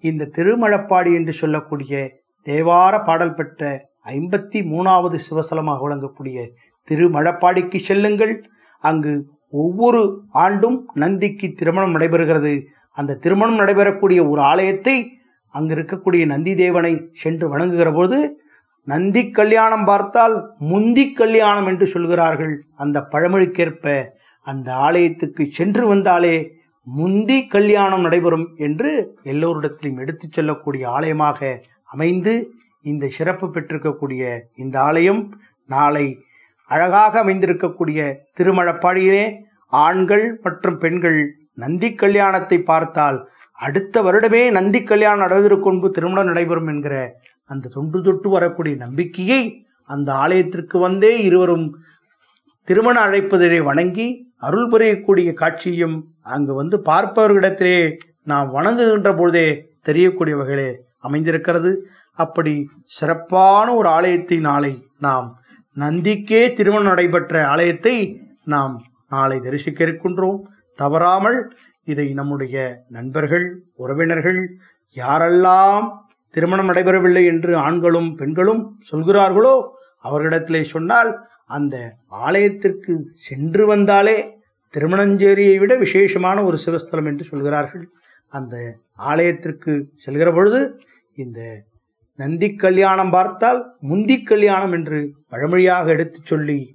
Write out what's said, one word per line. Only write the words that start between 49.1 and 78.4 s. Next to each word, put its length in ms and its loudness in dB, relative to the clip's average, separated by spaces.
அந்த 240 -6
ஆலயத்திற்கு 640 0
வந்தே 340 2
இருவரும் 440 4
திருமண 320 4
அழைப்பதிலே 640 2
வணங்கி 440 -2
அருள் 320 -4
புரியக்கூடிய 640 2
காட்சியும் 640 -2
அங்கு 320 -4
வந்து 240 -4
பார்ப்பவர்களிடத்திலே 1000 2
நாம் 280 -2
வணங்குகின்ற 640 2
பொழுதே 320 2
தெரியக்கூடிய 540 0
வகையிலே 340 -4
அமைந்திருக்கிறது. 720 -2
அப்படி 360 -2
சிறப்பான 880 2
ஒரு 140 2
ஆலயத்தை 500 2
நாளை 340 -2
நாம், 300 -2
நந்திக்கே 680 0
திருமணம் 380 0
நடைபெற்ற 440 0
ஆலயத்தை 480 0
நாம் 300 -2
நாளை 320 -2
தரிசிக்க 440 -8
இருக்கின்றோம். 560 -4
தவறாமல் 600 2
இதை 280 -4
நம்முடைய 440 -6
நண்பர்கள், 580 -4
உறவினர்கள், 640 -2
யாரெல்லாம் 920 4
திருமணம் 340 0
நடைபெறவில்லை 580 4
என்று 300 0
ஆண்களும் 580 0
பெண்களும் 480 0